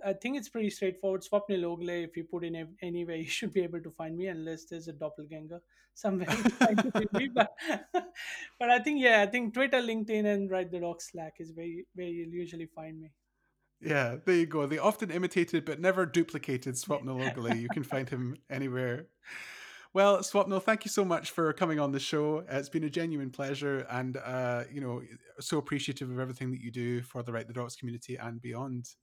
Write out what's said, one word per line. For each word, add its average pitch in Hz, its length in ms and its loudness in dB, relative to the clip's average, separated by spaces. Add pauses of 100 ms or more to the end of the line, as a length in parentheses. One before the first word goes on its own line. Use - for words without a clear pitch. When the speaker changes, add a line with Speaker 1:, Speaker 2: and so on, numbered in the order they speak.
Speaker 1:
I 196 100 2
think 247 240 -4
it's 220 120 -8
pretty 214 220 0
straightforward. 190 500 0
Swapnil 202 420 2
Ogle, 170 260 -4
if 170 280 -4
you 165 60 -4
put 170 200 -6
in 165 120 -4
ev-, 165 260 -8
anywhere, 170 340 -4
<laughs> - 20 -2
you 160 100 -4
should - 260 -4
be 190 80 4
able 170 200 -4
to 160 100 -12
find 160 260 -6
me, 185 100 -4
unless 160 380 -6
there's 165 220 -10
a 160 60 -8
doppelganger 156 680 -10 (320)
somewhere 190 340 0
<laughs> 220 300 2
trying 220 200 6
to 226 140 2
find 214 220 0
me. 262 180 2
But, 233 200 4 (180)
<laughs> - 240 -4
but - 800 -2
I 247 80 8
think, 302 200 2
yeah, 233 220 10
I 202 60 6
think 226 260 -2
Twitter, 262 240 4
LinkedIn, 220 480 2
and 202 240 2
Right 185 220 0
the 180 80 -4
Docs 170 320 -6
Slack 160 260 -10
is 165 160 -12
where 165 140 -8
you, 170 160 -8 (100)
where 180 140 -8
you'll 170 260 -6
usually 165 320 -6
find 160 340 -12
me. 156 120 -16 (720)
Speaker 2:
Yeah, 135 420 2
there 180 100 6
you 170 100 6
go. 147 220 2
The 151 120 0
often 208 300 2
imitated 170 560 0
but 151 140 -4
never 185 260 4
duplicated 139 680 0
Swapnil 131 560 -2
Speaker 1:
<laughs> - 0 -
Speaker 2:
Ogle. 117 240 0
You 117 140 -2
can 147 140 -2
find 135 240 -2
him 123 300 -4 (120)
anywhere. 131 580 -2 (840)
Well, 196 260 8
Swapnil, 190 420 2
thank 220 240 2
you 202 60 -6
so 208 120 4
much 165 280 0
for 160 200 2
coming 156 280 2
on 143 120 2
the 135 80 0
show. 151 420 0
Uh, 139 160 -4
it's 143 120 -4
been 160 140 -2
a 151 60 -2
genuine 151 420 -2
pleasure, 139 580 -2
and, 127 280 -2
uh, 123 540 -2
you 143 80 -8
know, 127 220 -4 (400)
so 156 160 0
appreciative 143 520 -2
of 127 100 -4
everything 127 320 -4
that 127 100 -6
you 117 100 -10
do 120 300 -2
for 120 220 -8
the 120 100 -6
Right 113 120 -4
the 113 80 -12
Docs 120 220 -6
community 120 400 -8
and 117 240 -10
beyond. 123 480 -8 (160)